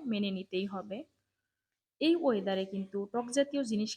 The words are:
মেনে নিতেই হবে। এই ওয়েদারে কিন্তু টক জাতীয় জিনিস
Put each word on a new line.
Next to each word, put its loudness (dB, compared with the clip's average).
মেনে 0
নিতেই -4
হবে। -6
এই 6
ওয়েদারে 2
কিন্তু -6
টক -2
জাতীয় 2
জিনিস 0